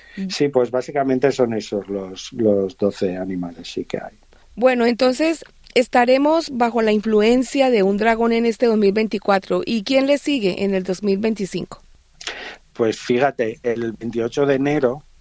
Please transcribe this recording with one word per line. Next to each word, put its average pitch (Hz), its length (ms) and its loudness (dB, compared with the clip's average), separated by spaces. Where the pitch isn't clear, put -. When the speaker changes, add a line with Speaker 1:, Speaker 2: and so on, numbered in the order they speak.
Speaker 1:
¿m? 190 140 -6
Sí, 147 180 -2
pues 127 220 0
básicamente 135 600 0
son 117 220 0
esos 101 340 -4
los, 95 460 -8
los 101 440 2
doce 95 380 -2
animales, 90 560 -8
sí - 120 -6
que - 140 -8
hay. - 160 -12
Speaker 2:
Bueno, 247 320 2
entonces 254 560 0
estaremos 269 760 2
bajo 240 320 0
la 214 100 2
influencia 226 800 2
de 220 120 4
un 202 160 2
dragón 226 340 2
en 233 140 2
este 233 200 0
dos 220 120 4
mil 196 140 4
veinticuatro. 196 720 0
¿Y 220 200 -4
quién 269 220 2
le 285 120 4
sigue 208 460 -2
en 196 100 0
el 185 100 0
dos 185 180 -6
mil 196 160 0
veinticinco? 208 640 -6
Speaker 1:
Pues 113 260 0
fíjate, 123 640 -2
el 117 300 -4
veintiocho 117 540 -4
de 139 80 2
enero 139 480 0